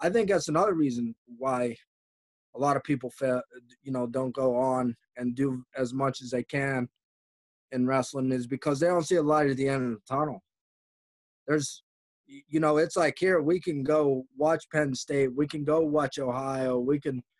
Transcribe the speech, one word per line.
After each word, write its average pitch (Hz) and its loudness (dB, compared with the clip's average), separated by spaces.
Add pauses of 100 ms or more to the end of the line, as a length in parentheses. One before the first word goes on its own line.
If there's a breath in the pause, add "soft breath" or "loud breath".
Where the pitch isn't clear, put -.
I 165 0
think 208 2
that's 180 0
another 180 2
reason 120 0 (240)
why 123 -2 (800)
a - -10
lot 139 2
of 139 -2
people 131 -4
fa-, 127 -2 (380)
you 135 -8
know, 123 -2
don't 127 -4
go 131 2
on 127 0 (200)
and 123 -4
do 127 -2 (140)
as 127 -2
much 135 -2
as 123 -14
they 123 -2
can 135 -2 (840)
in 127 0
wrestling 131 0
is 123 -2
because 135 -2
they 165 4
don't 175 2
see 185 2
a 160 4
light 151 4
at 131 0
the 135 0
end 135 0
of 123 -2
the 107 -8
tunnel. 147 -4 (1040)
There's, 143 -2 (460)
y-, 139 -20
you 151 -2
know, 151 4
it's - 0
like 160 2
here, 180 4
we 165 2
can 143 -4
go 139 2 (120)
watch 156 0
Penn 147 0
State, 135 0
we 143 0
can 147 -8
go 151 2
watch 147 0
Ohio, 131 -2
we 135 0
can 135 -6 (180)